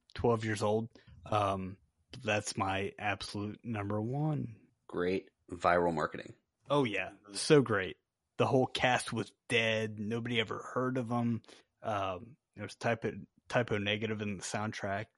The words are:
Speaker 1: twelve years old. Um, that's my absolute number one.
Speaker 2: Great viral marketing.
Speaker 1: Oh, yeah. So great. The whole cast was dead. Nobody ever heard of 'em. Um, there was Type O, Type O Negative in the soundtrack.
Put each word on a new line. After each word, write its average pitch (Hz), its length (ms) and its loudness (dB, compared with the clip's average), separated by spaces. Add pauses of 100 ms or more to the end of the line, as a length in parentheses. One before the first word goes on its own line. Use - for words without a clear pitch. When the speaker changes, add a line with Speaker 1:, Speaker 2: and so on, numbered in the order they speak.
(140)
Speaker 1:
twelve 117 320 2
years 110 180 -2
old. 110 260 2 (360)
Um, 98 520 -2 (460)
that's 107 340 0
my 95 400 -2
absolute 104 680 -4
number 107 380 -2
one. 135 540 -2 (320)
Speaker 2:
Great 90 380 0 (260)
viral 87 420 4
marketing. - 400 -4 (360)
Speaker 1:
Oh, 143 160 4
yeah. 95 240 -2 (240)
So 147 280 8
great. 98 360 0 (400)
The 113 100 4
whole 127 200 4
cast - 460 2
was 110 180 -4 (180)
dead. 110 500 2
Nobody 117 400 -2
ever 107 200 -2 (140)
heard 127 240 0
of 120 140 -2
'em. 117 300 2 (420)
Um, 98 520 -4 (200)
there 104 100 -10
was - 100 -12
Type 117 300 0
O, 107 60 -2 (380)
Type 123 220 0
O 110 60 2
Negative 107 440 -2
in 104 160 -4
the 87 60 -10
soundtrack. 104 600 -4 (120)